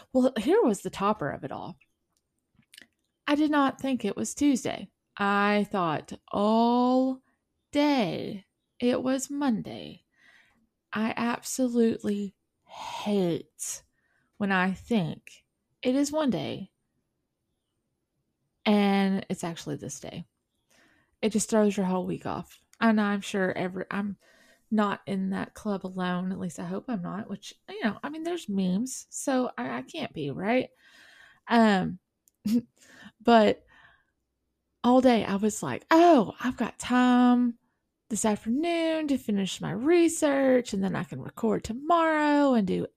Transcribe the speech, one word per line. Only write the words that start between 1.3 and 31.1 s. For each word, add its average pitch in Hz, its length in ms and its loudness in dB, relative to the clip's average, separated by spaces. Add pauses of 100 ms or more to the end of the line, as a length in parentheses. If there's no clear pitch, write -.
of - 140 -8
it - 80 -10
all. 101 240 -10 (1500)
I 294 80 0
did 294 160 2
not 285 300 2
think 262 240 -2
it 196 120 -4
was 214 180 -6
Tuesday. - 540 0 (280)
I 202 540 2
thought 170 420 -2 (180)
all 247 920 2 (520)
day 233 720 0 (340)
it 247 220 0
was 262 280 -2
Monday. 180 760 -4 (880)
I 220 240 -2
absolutely 226 1160 -2 (300)
hate - 1160 -4 (560)
when 196 120 -2
I 190 220 2
think - 720 -4 (380)
it 254 120 2
is 285 160 2
one 302 200 0
day 147 420 -6 (1900)
and 196 640 2
it's - 160 -8
actually 165 320 -8
this - 240 -12
day. - 240 -14 (960)
It 214 100 0
just 208 180 -2
throws 208 280 2
your 196 100 0
whole 185 180 0
week 185 220 -6
off. - 340 -10 (200)
And 220 200 4
I'm 202 200 -2
sure 190 320 -2
every, 185 400 -6
I'm 202 240 -4 (560)
not 208 340 0
in 190 240 -4
that 190 240 -6
club 196 320 -6
alone. 185 460 -4
At 185 80 -8
least 180 180 -10
I 185 60 -8
hope 185 240 -8
I'm 220 140 -6
not, 175 280 -8
which, - 240 -14 (160)
you 392 140 -8
know, 202 180 -4
I - 60 -8
mean, 320 160 -10
there's 339 240 -6
memes, 196 640 -4
so 254 460 -4
I, 247 220 -8
I 254 40 -10
can't 320 300 -12
be, 143 200 -8
right? 220 380 -2 (760)